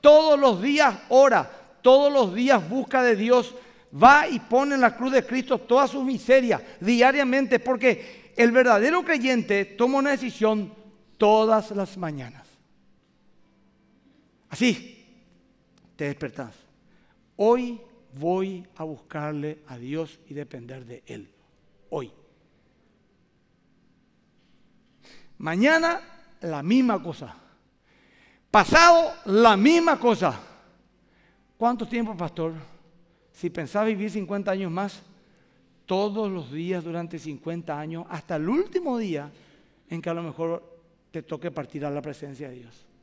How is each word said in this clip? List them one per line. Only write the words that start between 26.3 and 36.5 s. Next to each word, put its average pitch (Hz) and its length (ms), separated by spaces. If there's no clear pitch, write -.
la 156 220
misma 226 400
cosa. 147 340
Pasado, 330 680
la 214 320
misma 320 420
cosa. 165 400
¿Cuánto 233 320
tiempo, 226 260
pastor? 165 380
Si - 160
pensás 170 380
vivir 214 240
cincuenta 202 420
años 190 180
más, 190 320
todos 202 440
los 151 220